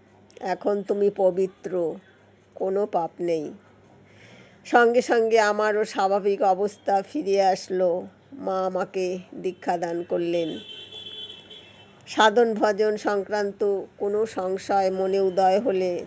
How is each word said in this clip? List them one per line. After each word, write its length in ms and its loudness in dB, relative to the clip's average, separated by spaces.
এখন 420 -2
তুমি 340 0
পবিত্র, 760 0
কোনো 320 -2
পাপ 240 -2
নেই।" 320 -4
সঙ্গে 360 6
সঙ্গে 380 2
আমারও 440 2
স্বাভাবিক 580 0
অবস্থা 600 0
ফিরে 400 0
আসলো। 640 0
মা 340 -4
আমাকে 520 -4
দীক্ষা 440 -4
দান 240 -4
করলেন। 560 -2
সাধন 480 4
ভজন 420 2
সংক্রান্ত 840 -2
কোনো 280 -2
সংশয় 640 -2
মনে 300 0
উদয় 400 4
হলে 460 -2